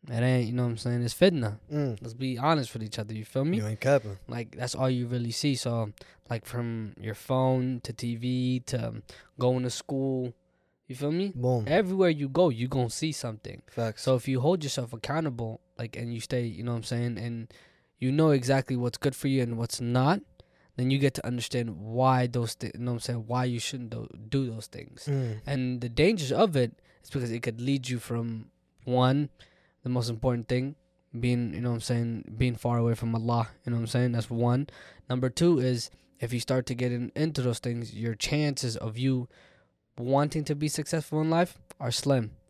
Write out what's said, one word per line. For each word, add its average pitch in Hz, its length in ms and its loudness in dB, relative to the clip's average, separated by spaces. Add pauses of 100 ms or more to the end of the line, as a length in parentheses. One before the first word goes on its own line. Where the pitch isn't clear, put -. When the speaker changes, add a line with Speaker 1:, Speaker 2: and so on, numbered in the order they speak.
Speaker 1:
it 120 140 0
ain't, 123 260 2
you 117 60 -4
know 123 100 0
what 120 60 0
I'm 113 80 -4
saying, 120 240 0
it's 120 120 -2
fitna. 131 440 4 (120)
Speaker 2:
Mm. 143 300 -2
Speaker 1:
Let's 113 140 -12
be 127 240 -4
honest 143 340 2
with 110 100 -6
each 107 160 -8
other, 110 160 -6
you 107 100 -6
feel 135 200 -2
me? 151 140 0
Speaker 2:
You 107 80 -2
ain't 110 140 -4
capping. 113 380 2 (100)
Speaker 1:
Like, 120 280 -8
that's 123 180 -6
all 131 160 2
you 123 160 0
really 120 240 -2
see. 139 240 0
So, 117 380 -2 (380)
like, 113 160 -6
from 113 520 -4
your 107 160 -6
phone 131 680 0
to - 100 -10
T 117 240 -4
V 127 500 0
to, 117 220 -2
um, 110 140 -10 (360)
going 127 240 2
to 127 80 0
school, 131 640 -2 (560)
you 131 80 -12
feel 143 160 -2
me? 190 220 -2
Speaker 2:
Boom. 123 340 2
Speaker 1:
Everywhere 185 420 4
you 147 180 0
go, 165 200 6
you 120 200 0
gonna 127 220 0
see 156 220 -2
something. - 560 -8
Speaker 2:
Facts. 113 340 -4
Speaker 1:
So 131 140 4
if 120 100 -2
you 131 140 2
hold 160 240 2
yourself 127 280 -4
accountable, 120 680 -4 (180)
like, 117 180 -6
and 117 160 -6
you 117 80 -6
stay, 123 240 -2
you 110 200 -6
know 120 80 -2
what 117 60 0
I'm 113 60 -6
saying, 120 340 -2
and 117 340 -6 (460)
you 131 140 0
know 156 180 6
exactly 131 460 2
what's 120 220 -2
good 135 160 0
for - 140 -2
you 135 140 4
and 117 140 -2
what's 113 240 -4
not, 127 400 4 (560)
then 127 140 2
you 135 80 4
get 139 160 4
to - 120 -6
understand 117 520 -4
why 127 480 4
those 120 280 -2
thi-, - 200 -8
you 110 60 -10
know 123 120 -2
what 123 40 -2
I'm 113 40 -6
saying, 117 260 -4
why 123 180 0
you 123 140 0
shouldn't 120 320 -6
do, 113 180 -8 (200)
do 131 220 0
those 113 160 -10
things. - 400 -16
Speaker 2:
Mm. 127 400 -2
Speaker 1:
And 127 340 -2
the 120 80 -4
dangers 147 440 4
of 165 240 4
it 120 160 2 (300)
is - 80 -20
because 123 200 -2
it 117 120 -4
could 113 180 -4
lead 131 280 0
you 123 100 -2
from, 117 520 -6 (340)
one, 127 440 4 (540)
the 127 80 -4
most 123 180 2
important 120 400 0
thing, 131 260 0 (440)
being, 120 360 2
you - 60 -6
know 123 100 0
what 117 60 0
I'm 113 60 -4
saying, 117 540 -2
being 123 200 2
far 120 220 0
away 117 160 4
from 113 200 -2
Allah, 113 340 2 (160)
you 120 60 -4
know 117 60 0
what 113 60 0
I'm 113 40 -2
saying? 123 260 2
That's 117 180 -2
one. 120 380 2 (420)
Number 127 200 0
two 170 280 4
is, 127 320 0 (300)
if 117 120 -4
you 120 80 0
start 131 260 0
to 135 80 -2
get 123 180 0
in, 123 240 -4
into 151 260 0
those 120 180 0
things, 120 340 -6
your 113 200 -2
chances 139 600 0
of 110 220 -6
you 127 300 2 (680)
wanting 143 460 2
to 147 100 0
be 147 140 0
successful 151 520 -2
in 156 100 2
life 170 280 2 (200)
are - 120 -2
slim. 120 400 2 (200)